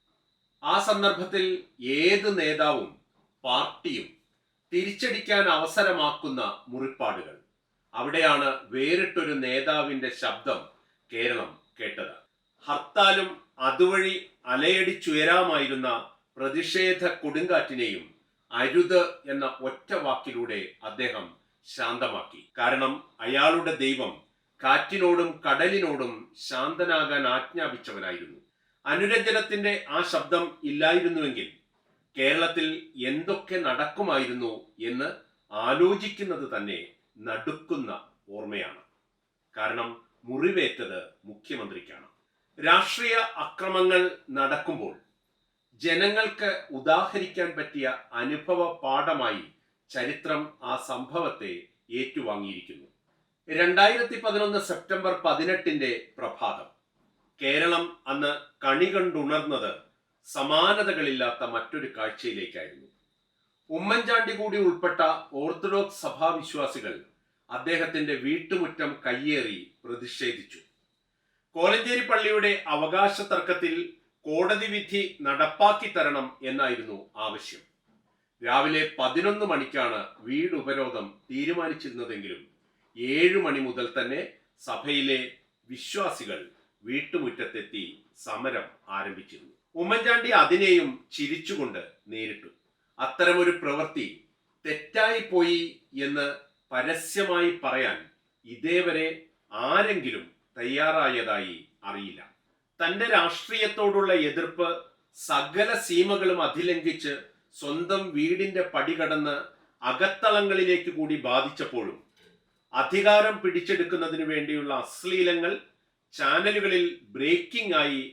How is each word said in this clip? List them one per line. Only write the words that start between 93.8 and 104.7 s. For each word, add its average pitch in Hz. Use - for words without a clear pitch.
തെറ്റായിപ്പോയി 175
എന്ന് 143
പരസ്യമായി 170
പറയാൻ 131
ഇതേവരെ 160
ആരെങ്കിലും 170
തയ്യാറായതായി 120
അറിയില്ല. 101
തന്റെ 190
രാഷ്ട്രീയത്തോടുള്ള 202
എതിർപ്പ് 170